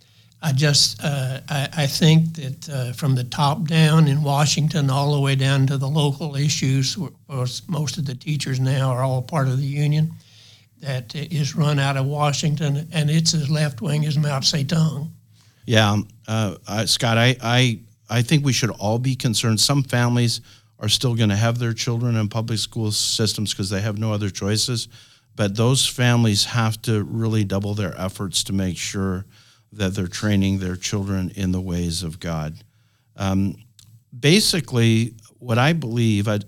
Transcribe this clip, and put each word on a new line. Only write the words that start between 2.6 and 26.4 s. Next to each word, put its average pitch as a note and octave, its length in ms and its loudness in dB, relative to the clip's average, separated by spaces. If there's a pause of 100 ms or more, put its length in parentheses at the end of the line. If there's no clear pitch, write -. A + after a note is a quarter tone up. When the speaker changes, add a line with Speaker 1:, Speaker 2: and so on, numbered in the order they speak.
Speaker 1:
uh, B2+ 260 -6
from C3+ 200 0
the B2 100 -2
top D3 440 0
down D#3+ 400 6
in C#3+ 140 2
Washington D3 680 2
all C#3+ 240 0
the C#3+ 60 2
way C#3 160 2
down C3+ 300 2
to C#3 100 0
the C3+ 120 -2
local D3 460 0
issues, C3+ 640 0
where, C#3 120 -6 (160)
where B2+ 200 -4 (220)
most D3+ 300 -4
of C3+ 80 -4
the B2+ 80 -6
teachers C#3 440 -4
now C3 320 0
are B2 120 0
all C3 200 0
part C3+ 260 0
of C3 100 0
the C#3 80 0
union D3 440 2 (680)
that B2+ 340 -8
is D3 400 -4
run D3 240 2
out C#3 200 0
of C3+ 80 0
Washington, D3 840 0
and D3 200 0
it's D#3+ 240 2
as D3 160 0
left-wing D3+ 560 0
as D3+ 100 -2
Mao D3 240 0
Zedong. D#3+ 720 0 (560)
Speaker 2:
Yeah, A2 260 4
um, G#2 160 -2 (180)
uh, A2 280 -2 (120)
I, G#2 200 -2
Scott, A2+ 320 2
I, B2 240 4
I, A#2+ 360 2 (300)
I A#2+ 140 0
think C#3+ 220 2
we C#3 80 2
should A#2 180 0
all G#2+ 280 -2
be B2+ 160 -2
concerned. A2+ 460 0
Some C#3+ 220 2
families A#2+ 580 0 (380)
are A2 100 -4
still A#2 260 0
gonna G#2+ 220 2
have A#2 220 2
their A#2 160 -2
children A#2 420 -2
in G#2 120 0
public A2+ 300 -4
school G#2+ 320 -4
systems G#2+ 640 -2
'cause G2 160 -4
they G2 140 -2
have G#2+ 160 -4
no A2 160 -2
other G#2 160 -2
choices, G#2+ 580 -2 (480)
but G2+ 180 -2
those A#2+ 320 2
families A#2+ 600 2